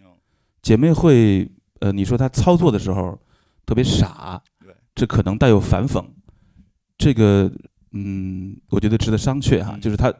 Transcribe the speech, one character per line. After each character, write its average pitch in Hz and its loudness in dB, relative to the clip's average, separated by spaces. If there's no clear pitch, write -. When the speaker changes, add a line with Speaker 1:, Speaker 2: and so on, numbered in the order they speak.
Speaker 1:
嗯。 90 -20
Speaker 2:
姐 110 2
妹 156 2
会， 117 4
呃， 98 -2
你 98 -2
说 120 -2
他 131 -2
操 175 2
作 165 2
的 104 -2
时 92 -4
候 90 -6
特 117 -4
别 123 0
傻， - -4
Speaker 1:
对。 92 -20
Speaker 2:
这 123 -2
可 - -2
能 92 -2
带 135 2
有 101 6
反 95 -2
讽。 - -4
这 147 2
个， 101 2
嗯， 95 -10
我 104 0
觉 107 0
得 110 2
值 110 -2
得 110 0
商 135 -2
榷 117 0
哈， 104 -8
Speaker 1:
嗯。 101 -16
Speaker 2:
就 110 -4
是 104 -4
他 127 0